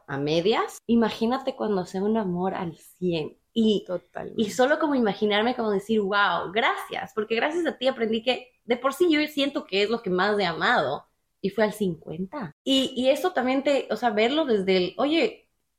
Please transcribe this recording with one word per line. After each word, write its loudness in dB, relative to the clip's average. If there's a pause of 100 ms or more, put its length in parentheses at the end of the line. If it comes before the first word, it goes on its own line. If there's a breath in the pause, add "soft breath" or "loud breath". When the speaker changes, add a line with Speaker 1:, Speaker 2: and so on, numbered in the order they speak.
Speaker 1:
a -6
medias, 0
imagínate 0
cuando -2
sea -4
un 2
amor -2
al -6
cien. -4 (140)
Y, 2
Speaker 2:
Totalmente. -6
Speaker 1:
y -2
solo 2
como 0
imaginarme, 2
como -2
decir, 0
"Wow, 0
gracias", -2
porque -4
gracias 0
a -4
ti 0
aprendí -2
que -2 (160)
de 0
por -2
sí 4
yo 4
siento -2
que 0
es 0
lo -2
que -4
más 2
he 2
amado, 0 (340)
y -2
fue 2
al 0
cincuenta. -6 (120)
Y, 2
y 0
eso 2
también 0
te, 0
o -2
sea, 0
verlo 2
desde 2
el, 0
oye, 0 (280)